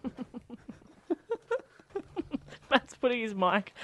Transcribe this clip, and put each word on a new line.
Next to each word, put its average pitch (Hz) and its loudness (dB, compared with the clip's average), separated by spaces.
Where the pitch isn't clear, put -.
<laughs> - -6
Matt's - 2
putting 247 2
his 220 -2
mic 190 4